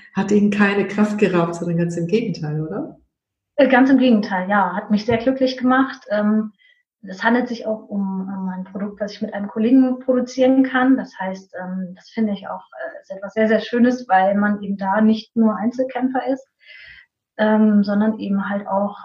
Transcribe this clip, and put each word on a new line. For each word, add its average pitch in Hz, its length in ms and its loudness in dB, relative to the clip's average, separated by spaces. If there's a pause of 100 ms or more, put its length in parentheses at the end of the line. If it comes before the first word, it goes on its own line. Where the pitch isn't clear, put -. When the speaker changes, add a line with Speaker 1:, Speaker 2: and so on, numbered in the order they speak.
(140)
Speaker 1:
hat 190 180 -2
Ihnen 202 200 4
keine 202 360 2
Kraft 214 300 -2
geraubt, 175 380 2
sondern 175 220 -4
ganz 170 200 -2
im 170 80 -2
Gegenteil, 170 560 -4
oder? 202 380 -10 (560)
Speaker 2:
Äh, 269 120 6
ganz 254 220 4
im 269 80 6
Gegenteil, 208 520 2
ja. 196 260 2
Hat 214 160 -6
mich 208 140 0
sehr 233 120 0
glücklich 262 400 0
gemacht. 262 540 0
Ähm, 214 400 0 (500)
es 190 220 -14
handelt 240 240 2
sich 226 180 -8
auch 220 240 -6
um, 202 120 -4 (200)
um 190 280 -8
ein 185 160 -8
Produkt, 202 360 -10
was 202 120 -6
ich - 80 -12
mit 214 120 -6
einem 202 140 -6
Kollegen 254 520 2
produzieren 254 640 2
kann. 262 320 4
Das 202 240 -8
heißt, 190 400 -8
ähm, 185 360 -8
das - 160 -20
finde 220 220 -2
ich 190 140 -10
auch, - 140 -10
äh, - 400 -14
ist - 100 -20
etwas 190 220 -12
sehr, 220 140 2
sehr 214 140 2
Schönes, 247 460 0
weil 190 300 4
man 208 240 0
eben 196 160 -6
da 196 240 -2
nicht 220 340 2
nur 220 220 2
Einzelkämpfer 254 760 -4
ist, - 160 -6 (880)
ähm, 214 460 4
sondern 208 360 0
eben 196 280 -2
halt 202 200 -6
auch 202 380 -2